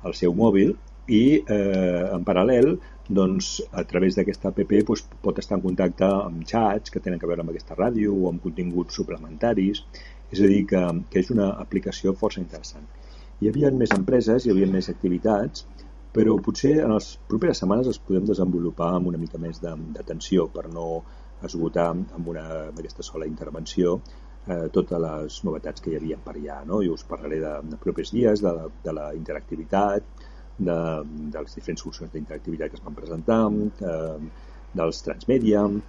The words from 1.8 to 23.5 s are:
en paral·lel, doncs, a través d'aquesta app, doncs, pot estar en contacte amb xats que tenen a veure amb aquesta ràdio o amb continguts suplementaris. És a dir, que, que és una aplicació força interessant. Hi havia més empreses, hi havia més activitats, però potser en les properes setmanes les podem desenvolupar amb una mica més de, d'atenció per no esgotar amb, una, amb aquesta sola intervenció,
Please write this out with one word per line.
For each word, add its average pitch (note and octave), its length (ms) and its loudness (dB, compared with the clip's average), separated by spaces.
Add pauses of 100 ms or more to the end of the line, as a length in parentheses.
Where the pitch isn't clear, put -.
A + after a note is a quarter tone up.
en F2 100 -2
paral·lel, B2 520 6 (320)
doncs, F#2+ 480 2 (180)
a F2 100 -2
través F2+ 320 2
d'aquesta F#2+ 360 0
app, G2+ 100 0
doncs, G2+ 400 4 (220)
pot G2 180 0
estar G2+ 160 -2
en F#2 60 -4
contacte F#2 420 2
amb F#2+ 420 0
xats A2 460 0
que F#2 80 -4
tenen F2+ 160 -4
a E2+ 80 -4
veure E2+ 160 -2
amb E2 80 -6
aquesta E2 260 -10
ràdio G#2+ 380 2
o F#2 160 2
amb E2+ 160 -6
continguts F2 480 -2
suplementaris. G2+ 880 -2 (480)
És F#2+ 100 -2
a G2+ 60 8
dir, G2+ 240 8
que, F2+ 140 4 (260)
que F#2+ 100 2
és A#2+ 140 0
una G2+ 160 4 (100)
aplicació F#2+ 540 -2
força G2+ 260 -2
interessant. E2 460 -12 (560)
Hi G#2+ 80 4
havia C#3 240 4
més A#2+ 240 2
empreses, A#2+ 480 4
hi G#2 80 6
havia F#2+ 160 6
més F#2 180 0
activitats, G2+ 760 0 (480)
però - 240 4
potser C#3+ 380 2 (100)
en A2 80 2
les - 160 -2 (160)
properes D#3+ 320 0
setmanes A2+ 320 2
les - 80 -4
podem G2 320 0
desenvolupar F2 640 0
amb F2+ 160 0
una E2+ 80 -4
mica E2 240 -8
més E2 160 -8
de, E2 160 -8 (240)
d'atenció E2+ 560 0
per E2 160 -10
no E2 320 -6 (420)
esgotar E2+ 480 0
amb, E2+ 380 -6
una, D#2+ 140 -10 (260)
amb D#2 100 -16
aquesta D#2+ 240 -12
sola D#2+ 240 -8
intervenció, D#2+ 680 -2 (500)